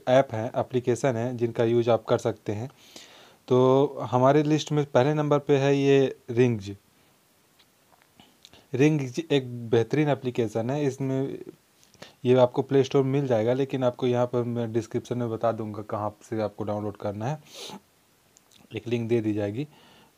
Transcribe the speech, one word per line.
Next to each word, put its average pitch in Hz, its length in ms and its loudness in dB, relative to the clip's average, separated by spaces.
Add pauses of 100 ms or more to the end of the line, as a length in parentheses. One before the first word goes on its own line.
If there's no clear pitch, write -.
ऐप 135 240 4
हैं, 113 240 -6
एप्लीकेशन 123 600 -2
हैं 120 220 -4
जिनका 117 260 -2
यूज़ 117 260 2
आप 113 160 2
कर 120 120 2
सकते 113 340 -6
हैं। 107 180 -8 (800)
तो 131 400 4 (140)
हमारे 131 420 4
लिस्ट 151 280 -2
में 147 140 0
पहले 139 280 2
नंबर 147 260 2
पे 143 180 2
है 139 200 2
ये 139 380 4 (140)
रिंग्स। 117 420 0 (2000)
रिंग्स 135 460 2 (120)
एक 123 380 -2
बेहतरीन 120 400 2
एप्लीकेशन 120 600 -2
है। 147 160 -2
इसमें 135 540 -4 (840)
ये 127 100 6
आपको 127 260 4
प्ले 135 220 2
स्टोर 139 200 0
में 131 80 -2
मिल 139 160 -2
जाएगा, 117 260 0
लेकिन 135 300 -2
आपको 127 240 -2
यहाँ 123 180 2
पर 123 180 -2
मैं 117 300 -4
डिस्क्रिप्शन 117 440 -4
में 120 120 -4
बता 113 220 -2
दूंगा 110 300 -8
कहाँ 104 360 -8 (120)
से 110 120 -4
आपको 104 220 -6
डाउनलोड 104 340 -6
करना 104 280 -8
है, 147 180 -6 (1300)
एक 107 120 -12
लिंक 117 220 -2
दे 117 120 2
दी 107 120 -2
जाएगी। 107 320 -4 (520)